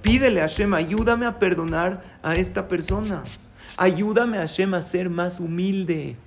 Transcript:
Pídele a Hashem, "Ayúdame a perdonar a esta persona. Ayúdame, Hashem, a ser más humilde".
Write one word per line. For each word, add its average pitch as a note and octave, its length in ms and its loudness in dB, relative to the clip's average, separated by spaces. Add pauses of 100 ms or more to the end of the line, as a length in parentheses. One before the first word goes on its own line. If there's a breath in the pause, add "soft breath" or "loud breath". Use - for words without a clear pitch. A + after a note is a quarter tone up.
Pídele A#3 380 6
a D#3 80 2
Hashem, G3+ 260 2
"Ayúdame G#3+ 520 2
a A#3 120 -4
perdonar F3 840 -2
a D#3+ 140 0
esta F#3 320 -2
persona. F#3 560 -2 (520 loud breath)
Ayúdame, G#3 640 2
Hashem, F#3+ 360 -2
a E3+ 80 -2
ser F3+ 280 -2
más F3+ 300 -4
humilde". E3+ 760 -2 (100)